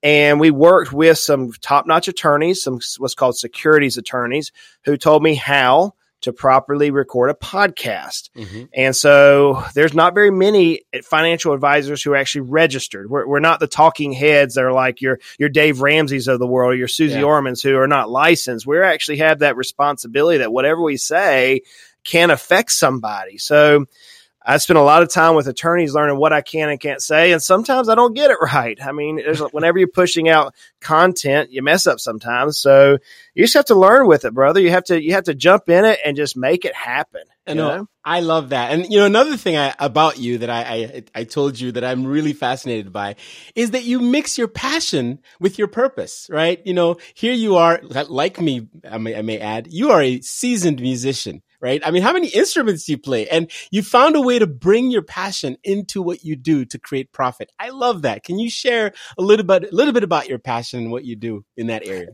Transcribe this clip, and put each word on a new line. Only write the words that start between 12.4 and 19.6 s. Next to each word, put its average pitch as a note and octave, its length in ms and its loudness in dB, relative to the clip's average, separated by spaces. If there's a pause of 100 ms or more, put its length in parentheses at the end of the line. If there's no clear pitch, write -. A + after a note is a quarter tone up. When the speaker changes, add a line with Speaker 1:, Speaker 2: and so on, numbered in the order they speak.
Speaker 1:
registered. B2+ 680 -2
We're, C3 160 -4
we're C#3+ 140 0
not D#3+ 180 2
the D#3+ 80 -2
talking D3+ 460 2
heads C#3 420 2
that C3 80 0
are B2+ 100 0
like B2+ 280 -2
your, C3 180 -2 (220)
your D3 80 0
Dave D3 320 2
Ramseys C#3 480 0
of B2+ 100 0
the B2 80 -2
world, B2+ 320 0
your B2+ 80 -4
Susie C#3+ 320 -2
Speaker 2:
Yeah. C#3 60 0
Speaker 1:
Ormans, C#3+ 360 0
who C3+ 160 2
are C3 120 2
not C3+ 200 0
licensed. C3 600 0
We D3+ 120 0
actually D#3 380 0
have D#3 220 2
that C#3+ 160 2
responsibility C#3+ 840 -2